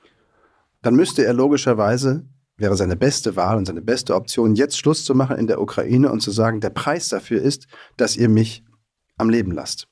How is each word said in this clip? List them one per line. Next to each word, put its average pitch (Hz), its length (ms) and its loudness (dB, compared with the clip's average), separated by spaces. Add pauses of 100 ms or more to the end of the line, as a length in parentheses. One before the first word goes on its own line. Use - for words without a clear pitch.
(840)
dann 117 120 2
müsste 147 300 4
er 110 80 2
logischerweise, 131 920 2 (320)
wäre 101 200 0
seine 90 200 0
beste 120 380 -2
Wahl 92 220 0
und 95 100 -2
seine 82 160 -10
beste 117 320 -2
Option, 110 400 0
jetzt 139 240 0
Schluss 156 260 0
zu 131 100 -2
machen 131 240 0
in 113 100 -2
der - 120 -2
Ukraine 127 520 2
und 113 80 -2
zu 107 100 -4
sagen, 110 300 0
der - 100 -4
Preis 165 380 -4
dafür 147 340 -4
ist, 143 240 -2 (300)
dass 120 200 0
ihr 117 120 2
mich 110 360 2 (520)
am 110 140 0
Leben 113 200 0
lasst, - 420 -10